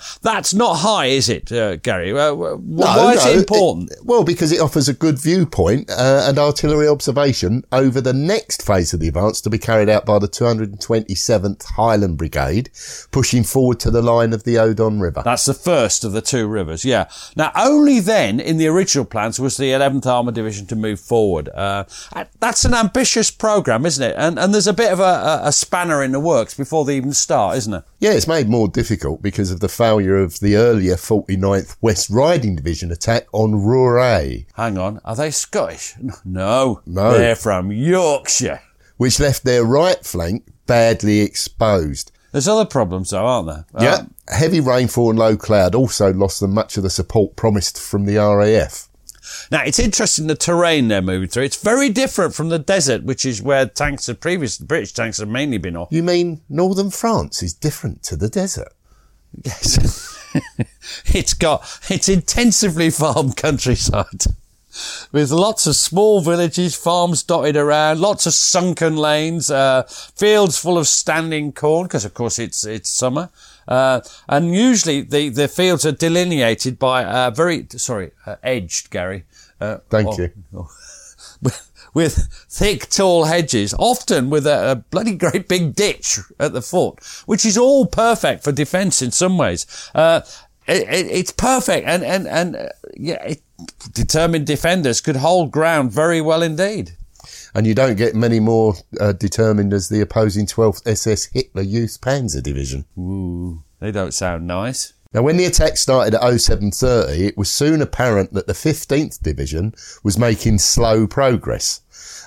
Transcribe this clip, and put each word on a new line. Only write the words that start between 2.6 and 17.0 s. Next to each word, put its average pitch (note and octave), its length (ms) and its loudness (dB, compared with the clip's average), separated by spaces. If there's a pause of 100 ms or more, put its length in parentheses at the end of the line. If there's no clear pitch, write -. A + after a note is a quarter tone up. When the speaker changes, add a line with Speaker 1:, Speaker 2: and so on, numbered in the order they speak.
Speaker 2:
No, D#3+ 220 0
Speaker 1:
why B2 260 6
is - 140 4
it - 80 6
Speaker 2:
no, F3+ 40 6
Speaker 1:
important? F#3 540 2
Speaker 2:
it, - 100 -18
well, A#3 220 4
because D#3+ 260 0
it E3 100 2
offers C#3 280 2
a C#3 60 0
good D3+ 260 0
viewpoint, B2 680 0
uh, C3 360 4
and C#3 120 2
artillery D3+ 500 2
observation C3+ 840 0
over C3 300 2
the B2+ 140 0
next E3+ 520 -2
phase F#2 280 0
of E2+ 60 -4
the D#2+ 80 -2
advance F#2 340 0
to A2 80 -4
be A2 80 -2
carried G#2+ 300 2
out G#2 180 2
by G#2 120 4
the G2+ 100 0
two - 180 -2
hundred A2 340 -2
twenty-seventh G2+ 840 -2 (120)
Highland G#2 400 2
Brigade, D2+ 540 -2 (400)
pushing B2+ 340 2
forward B2+ 360 2
to - 100 0
the A#2 120 2
line A#2 300 2
of A2 120 -4
the A#2 140 2
Odon A2 420 2
River. E2+ 220 -2
Speaker 1:
That's A#2+ 220 -2
the C#3 100 0
first C#3 480 0
of G#2+ 100 -6
the G#2+ 100 -4
two A2+ 260 -2
rivers, F2+ 360 -4
yeah. A#2 240 0 (280)